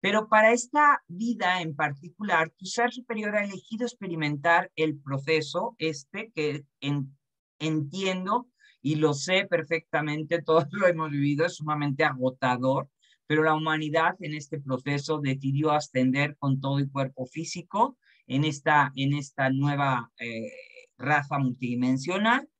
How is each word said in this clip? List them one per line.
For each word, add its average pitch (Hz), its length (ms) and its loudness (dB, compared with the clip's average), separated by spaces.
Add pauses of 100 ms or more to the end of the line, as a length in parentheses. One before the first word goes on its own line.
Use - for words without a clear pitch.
Pero 214 280 0
para 220 240 8
esta 285 560 4
vida 185 520 -2
en 160 160 -6
particular, 160 800 -2
tu 190 100 -16
ser 240 260 0
superior 214 440 -6
ha 208 80 0
elegido 202 400 -8
experimentar 170 920 0
el 156 220 0
proceso 156 800 -2
este 160 560 -6
que 147 300 -4 (160)
en-, 139 360 -4 (420)
entiendo 185 920 -2 (320)
y 147 140 0
lo 151 200 2
sé 185 340 0
perfectamente, 160 920 -2
<laughs> - 40 -12
todos 160 240 4
lo 190 160 0
hemos 160 240 2
vivido, 143 340 2
es 175 120 -2
sumamente 147 480 -2
agotador, 131 840 0 (380)
pero 156 160 2
la 156 120 4
humanidad 156 680 0
en 156 140 -8
este 151 260 -8
proceso 143 580 -2
decidió 139 540 0
ascender 143 640 0
con 135 220 0
todo 139 200 0
y 139 80 0
cuerpo 131 380 -6
físico 180 720 -4 (280)
en 139 180 0
esta, 147 500 2
en 139 200 0
esta 135 360 -2
nueva, 139 680 0
eh, 117 320 -8 (460)
raza 143 420 0
multidimensional 135 1120 0 (120)